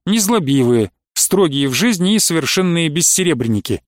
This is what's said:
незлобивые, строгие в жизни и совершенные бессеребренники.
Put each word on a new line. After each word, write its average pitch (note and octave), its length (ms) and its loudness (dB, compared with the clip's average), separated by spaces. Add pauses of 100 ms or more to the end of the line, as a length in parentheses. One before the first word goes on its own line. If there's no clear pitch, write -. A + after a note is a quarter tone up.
незлобивые, C#3 880 0 (220)
строгие D3 520 0
в B2+ 80 -4
жизни F#3+ 400 0
и G#3+ 60 2
совершенные E3+ 680 0
бессеребренники. C3 1000 0